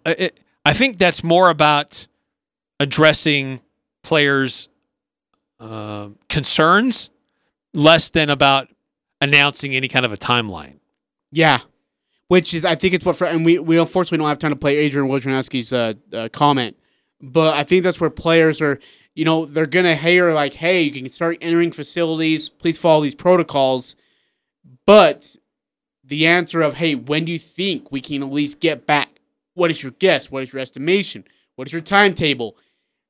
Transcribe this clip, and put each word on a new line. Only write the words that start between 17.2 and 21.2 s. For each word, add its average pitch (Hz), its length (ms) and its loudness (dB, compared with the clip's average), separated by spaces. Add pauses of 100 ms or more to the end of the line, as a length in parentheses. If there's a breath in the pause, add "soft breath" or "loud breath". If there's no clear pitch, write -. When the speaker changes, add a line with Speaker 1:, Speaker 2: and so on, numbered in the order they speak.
Speaker 2:
but 156 320 0
I 147 100 -2
think 180 200 2
that's 175 160 -2
where 160 100 -2
players 160 520 0
are, 143 180 -2 (360 soft breath)
you 156 100 -4
know, 160 200 0
they're 147 200 -2
gonna 170 320 2
hear, 175 360 2
like, 143 200 -2
"Hey, 175 280 0
you 147 100 0
can 131 180 -12
start 170 320 -6